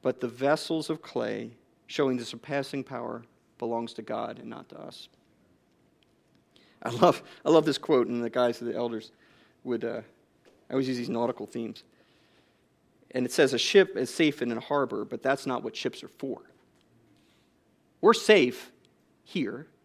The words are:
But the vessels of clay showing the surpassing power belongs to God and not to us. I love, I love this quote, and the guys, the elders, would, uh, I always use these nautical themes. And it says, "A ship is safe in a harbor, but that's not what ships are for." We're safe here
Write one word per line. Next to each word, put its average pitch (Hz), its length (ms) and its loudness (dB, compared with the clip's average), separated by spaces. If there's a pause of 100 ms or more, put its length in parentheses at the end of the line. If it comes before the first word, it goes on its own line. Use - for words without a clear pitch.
But 127 180 -2
the 127 60 -4
vessels 147 640 -2
of 151 100 -6
clay 113 500 -6 (360)
showing 135 300 0
the 120 80 -6
surpassing 139 580 -6
power 120 400 -10 (340)
belongs 117 360 -6
to 113 100 -12
God 113 340 -8
and - 120 -16
not - 200 -16
to - 100 -18
us. - 300 -18 (1700)
I - 80 -6
love, 131 320 4 (200)
I 147 60 -2
love 156 160 8
this 147 140 0
quote, 127 280 2
and 120 160 -4
the 117 60 -2
guys, 123 300 0
the 120 160 -6
elders, 117 360 -6 (520)
would, 117 200 -4
uh, 113 180 -6 (680)
I - 40 -8
always 135 140 0
use 127 100 -2
these 120 120 -6
nautical 117 380 -4
themes. 113 360 -10 (1300)
And 127 140 0
it 117 60 -4
says, 135 220 4
"A 120 40 0
ship - 400 4
is 123 160 -4
safe 151 300 2
in 120 80 -2
a 113 80 -4
harbor, 117 440 -2
but 113 200 -10
that's 135 240 0
not 123 160 -2
what 113 120 -8
ships - 280 2
are - 60 -14 (100)
for." 135 240 -6 (1600)
We're 220 120 8
safe 190 580 4 (540)
here 127 420 -6 (180)